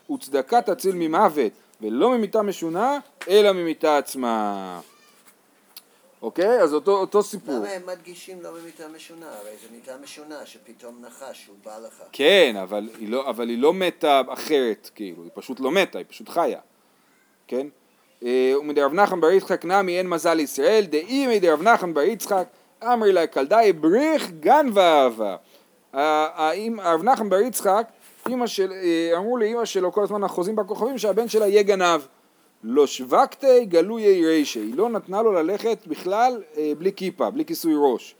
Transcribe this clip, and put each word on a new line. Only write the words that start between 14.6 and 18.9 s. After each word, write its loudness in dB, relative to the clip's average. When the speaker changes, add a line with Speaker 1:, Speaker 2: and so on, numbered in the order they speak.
Speaker 1:
כאילו, -14
היא -20
פשוט -14
לא -4
מתה, -2
היא -12
פשוט -20
חיה. -4
כן? -6
אה, 2
ומדי -2
רב 2